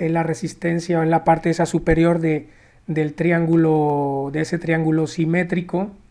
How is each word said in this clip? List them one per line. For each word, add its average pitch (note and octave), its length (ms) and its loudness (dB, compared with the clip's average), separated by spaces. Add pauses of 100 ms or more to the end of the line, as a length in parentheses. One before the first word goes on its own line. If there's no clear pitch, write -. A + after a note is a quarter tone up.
es D#3+ 100 -2
la E3 140 0
resistencia E3+ 720 -2
o D#3+ 60 2
es D#3+ 40 2
la E3 140 2
parte E3 260 2
esa E3 160 2
superior E3 540 2
de, D#3 300 -2 (380)
del D3+ 280 -2
triángulo, D#3 1160 2
de D#3 100 -4
ese E3 160 -4
triángulo D#3+ 480 0
simétrico F3 840 -2 (200)